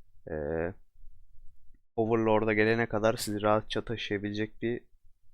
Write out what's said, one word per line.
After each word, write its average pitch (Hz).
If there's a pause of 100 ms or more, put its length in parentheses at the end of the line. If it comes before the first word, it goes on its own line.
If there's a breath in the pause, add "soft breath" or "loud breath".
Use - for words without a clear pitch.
(320)
Ee, 80 (1200)
Overlord'a 110
gelene 110
kadar 110
sizi 104
rahatça 107
taşıyabilecek 104
bir 117 (500)